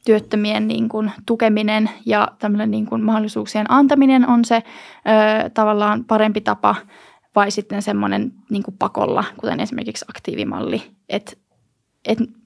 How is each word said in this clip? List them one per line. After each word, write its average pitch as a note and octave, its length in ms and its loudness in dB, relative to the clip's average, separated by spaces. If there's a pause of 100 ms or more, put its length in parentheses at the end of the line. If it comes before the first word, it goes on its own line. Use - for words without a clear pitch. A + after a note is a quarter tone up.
työttömien, G#3+ 640 0
niin A3+ 200 -2
kuin, G#3+ 240 -4 (140)
tukeminen G#3+ 640 2 (160)
ja G#3+ 220 2 (100)
tämmöinen, G#3+ 320 -2
niin G#3+ 160 -2
kuin, A3+ 160 -4
mahdollisuuksien G#3+ 680 -2
antaminen C4+ 580 6
on A#3 160 4
se, A#3 120 2
ö, G#3+ 920 0
tavallaan G#3+ 540 0
parempi G#3+ 360 2
tapa G#3 340 0 (600)
vai G3+ 160 4
sitten G3+ 320 -6
semmoinen, G3+ 500 -2 (180)
niin G3+ 120 -2
kuin, - 160 -14
pakolla, - 460 -2 (120)
kuten - 240 -6
esimerkiksi G#3+ 480 -8
aktiivimalli. - 760 -8 (260)
Et, - 300 -8 (640)
et A3+ 140 -2 (280)